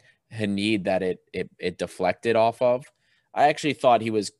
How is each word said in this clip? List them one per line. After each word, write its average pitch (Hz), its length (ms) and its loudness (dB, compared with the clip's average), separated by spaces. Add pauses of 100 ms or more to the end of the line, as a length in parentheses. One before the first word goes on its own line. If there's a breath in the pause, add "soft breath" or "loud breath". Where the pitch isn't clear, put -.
(340 soft breath)
Hanid 104 520 -2
that 95 160 0
it, 90 200 -4 (100)
it, 92 260 -8
it 90 200 -6
deflected 92 580 -2
off 113 260 2
of, 127 300 -2 (420)
I 127 140 4
actually 151 280 -2
thought 117 260 4
he 113 80 -4
was 107 300 -2